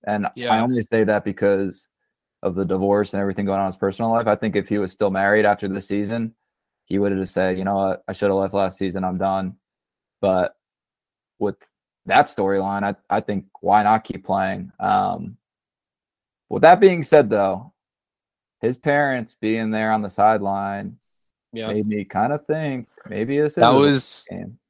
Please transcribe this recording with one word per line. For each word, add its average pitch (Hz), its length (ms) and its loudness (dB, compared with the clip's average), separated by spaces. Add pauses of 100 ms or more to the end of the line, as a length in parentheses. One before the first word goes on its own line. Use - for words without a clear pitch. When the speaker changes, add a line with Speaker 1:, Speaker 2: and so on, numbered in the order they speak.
Speaker 1:
And 104 300 -2
Speaker 2:
Yeah. 120 180 -2
Speaker 1:
I 110 60 2
only 123 220 0
say 110 240 0
that 104 180 0
because 98 640 -2 (560)
of 92 120 -4
the 95 100 -2
divorce 98 480 0
and 98 80 -2
everything 98 240 -4
going 98 140 0
on 98 80 0
in 92 40 -4
his - 60 -14
personal 113 340 -2
life. 117 160 0
I 107 80 4
think 107 200 -4
if 98 120 -2
he 104 120 -2
was 92 120 -4
still 101 200 -2
married 101 340 2
after 104 220 0
the 98 140 -6
season, 110 540 -4 (500)
he 95 120 -4
would 101 140 0
have 95 100 -2
just 92 140 -8
said, 92 220 0
"You 95 60 -6
know 98 120 -2
what? 95 320 -2
I 98 60 -8
should 101 160 -2
have 98 80 2
left 98 160 -2
last 98 260 0
season. 95 240 -4
I'm 92 160 -4
done." 95 360 -4 (640)
But 92 360 0 (840)
with 104 200 -4 (500)
that 95 180 6
storyline, 98 580 -2
I, 101 120 -2 (200)
I 107 60 2
think 98 240 -6 (160)
why 104 220 2
not 110 200 2
keep 98 220 -12
playing? 95 540 -4
Um, 98 580 -2 (1120)
with - 140 0
that 180 160 10
being 185 220 6
said, 135 280 6
though, 101 440 0 (840)
his 127 180 -2
parents 143 640 0
being 110 320 -2
there 110 200 0
on 110 120 0
the 101 60 -6
sideline 101 880 -2 (540)
Speaker 2:
Yeah. 113 160 -8
Speaker 1:
made 107 180 -2
me 104 180 -4
kinda 113 320 -2
think 147 500 -6 (220)
maybe 117 300 -2
this 147 140 0
is - 20 -8
Speaker 2:
That 120 180 4
Speaker 1:
a - 20 6
Speaker 2:
was 139 540 2
Speaker 1:
game. 92 300 -14 (100)